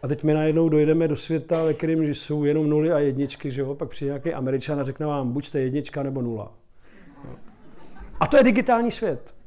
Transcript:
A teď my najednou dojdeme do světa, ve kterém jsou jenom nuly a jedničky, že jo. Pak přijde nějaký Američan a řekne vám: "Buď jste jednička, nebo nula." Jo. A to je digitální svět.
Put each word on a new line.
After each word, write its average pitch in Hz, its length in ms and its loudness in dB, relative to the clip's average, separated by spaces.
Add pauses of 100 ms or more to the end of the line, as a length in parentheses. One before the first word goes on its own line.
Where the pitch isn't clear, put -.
A 131 60 -4
teď 143 160 -2
my 151 100 4
najednou 156 340 4
dojdeme 156 400 4
do 151 80 0
světa, 160 480 -2
ve 156 100 2
kterém 160 280 0
jsou 147 420 -2
jenom 151 260 2
nuly 151 220 2
a 156 60 4
jedničky, 139 520 -2
že 127 100 -4
jo. 135 140 -4
Pak 143 140 -8
přijde - 200 -6
nějaký 143 260 -4
Američan 135 460 -2
a 135 40 -2
řekne 135 220 -4
vám: 139 260 -2
"Buď 139 140 -4
jste 143 140 -4
jednička, 139 420 -4
nebo 135 200 -4
nula." 110 300 -6 (720)
Jo. - 120 -14 (840)
A 156 60 6
to 294 100 6
je 269 60 10
digitální 233 480 4
svět. - 440 -4 (120)